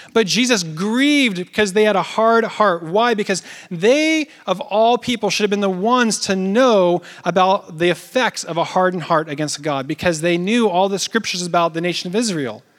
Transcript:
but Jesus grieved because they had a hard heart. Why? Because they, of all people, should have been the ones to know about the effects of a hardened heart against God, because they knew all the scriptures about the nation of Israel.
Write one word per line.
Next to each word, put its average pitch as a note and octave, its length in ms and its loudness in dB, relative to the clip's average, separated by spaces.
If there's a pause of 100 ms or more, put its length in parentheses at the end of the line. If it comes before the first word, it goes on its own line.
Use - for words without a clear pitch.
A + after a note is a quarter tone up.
(140)
but A3+ 120 2
Jesus G#3 380 0
grieved A3+ 720 0
because F#3 380 -2
they G#3+ 100 4
had G#3 140 4
a F3 60 0
hard A3+ 420 2
heart. F#3 380 0
Why? G#3+ 300 0
Because G3 300 -4 (260)
they, D4 600 2 (180)
of F#3+ 140 -2
all A3+ 360 2
people, A#3 320 -4
should G#3 140 -2
have G#3 60 0
been G#3 120 -2
the G3 80 0
ones A3 500 0
to G3 160 -2
know F#3+ 680 2 (240)
about F#3 540 0
the F3 100 2
effects - 560 -4
of E3+ 100 -8
a E3 80 0
hardened F#3 400 0
heart D#3 240 0
against D3 360 -6
God, C#3 220 -4
because D#3 360 -2
they E3+ 160 2
knew G#3+ 320 0
all F#3 180 2
the G3 120 -4
scriptures F#3 460 -4
about E3+ 280 0
the E3 80 -4
nation F3 260 -4
of F3+ 80 -6
Israel. D#3+ 480 -4 (160)